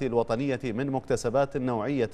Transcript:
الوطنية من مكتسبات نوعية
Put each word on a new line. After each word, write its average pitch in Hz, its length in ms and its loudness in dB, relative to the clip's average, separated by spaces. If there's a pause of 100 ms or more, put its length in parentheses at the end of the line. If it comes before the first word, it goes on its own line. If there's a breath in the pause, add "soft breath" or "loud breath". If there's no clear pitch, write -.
الوطنية 120 600 2
من 131 280 -2
مكتسبات 135 640 0
نوعية 123 560 0